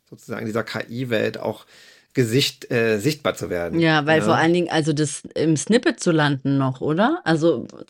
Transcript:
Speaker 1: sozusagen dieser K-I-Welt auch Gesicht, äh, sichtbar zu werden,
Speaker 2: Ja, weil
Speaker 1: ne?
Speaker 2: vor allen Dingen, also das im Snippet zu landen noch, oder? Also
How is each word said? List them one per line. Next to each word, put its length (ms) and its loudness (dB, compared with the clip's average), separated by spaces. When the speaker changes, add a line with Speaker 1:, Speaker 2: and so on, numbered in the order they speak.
Speaker 1:
sozusagen 360 -12
dieser 180 -2
K-I-Welt 720 -4
auch 280 -6
Gesicht, 580 -2
äh, 260 2
sichtbar 380 -2
zu 160 -8
werden, 280 -2
Speaker 2:
Ja, 280 2
weil 140 4
Speaker 1:
ne? 40 0
Speaker 2:
vor 100 4
allen 180 4
Dingen, 160 0
also 220 0
das 300 -2
im 200 2
Snippet 440 0
zu 120 0
landen 460 2
noch, 240 -2
oder? 440 0
Also 420 2